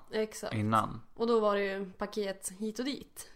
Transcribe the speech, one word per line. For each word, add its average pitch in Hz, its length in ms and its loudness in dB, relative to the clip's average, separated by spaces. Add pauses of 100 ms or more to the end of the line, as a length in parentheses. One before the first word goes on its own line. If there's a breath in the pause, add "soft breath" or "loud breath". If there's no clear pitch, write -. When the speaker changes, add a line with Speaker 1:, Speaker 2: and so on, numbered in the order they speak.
(100)
Speaker 1:
Exakt. 214 440 -2
Speaker 2:
innan. 107 460 4 (140)
Speaker 1:
Och 226 120 0
då 233 140 6
var 208 160 4
det 202 80 2
ju 196 280 -2
paket 196 680 -4
hit 214 200 -4
och 247 60 -2
dit. - 520 -8